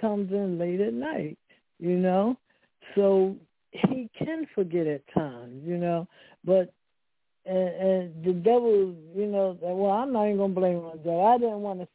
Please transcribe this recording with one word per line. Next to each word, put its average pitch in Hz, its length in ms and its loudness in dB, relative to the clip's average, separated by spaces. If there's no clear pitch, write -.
comes 208 300 -2
in 190 300 -2
late 180 200 -2
at 226 140 -2
night, 240 420 -6
you 180 160 0
know. 185 400 2
So 196 400 4
he 254 440 -2
can 320 380 -6
forget 170 320 -2
at 147 160 -4
times, 127 540 -6
you 175 100 -4
know. 175 300 -2
But, 180 280 4
and, 185 100 -2
and 180 680 0
the 185 80 2
devil, 202 600 4
you 202 140 -2
know, 196 340 -2
well, 185 300 0
I'm 247 220 -2
not 214 140 2
even 208 100 0
gonna 196 180 0
blame 180 220 0
him 170 80 -6
on 160 140 -14
the 156 40 -18
devil. 170 240 2
I 240 100 8
didn't 220 260 0
wanna 185 320 -8